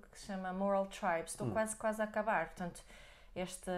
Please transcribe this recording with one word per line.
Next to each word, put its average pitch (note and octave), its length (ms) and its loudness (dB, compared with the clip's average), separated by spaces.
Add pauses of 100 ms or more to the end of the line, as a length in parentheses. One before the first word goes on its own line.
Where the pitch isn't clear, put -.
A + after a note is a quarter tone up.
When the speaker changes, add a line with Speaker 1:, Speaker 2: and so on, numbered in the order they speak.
Speaker 1:
que - 80 -20
se - 100 -14
chama F#3 260 -2
Moral G3 340 4
Tribes. E3+ 440 0
Estou - 160 -2
Speaker 2:
Hum. - 40 2
Speaker 1:
quase, A3 240 2
quase A3 260 0
a G#3+ 40 2
acabar. G#3 420 2
Portanto, F3 340 -6 (520)
este, F#3 440 -4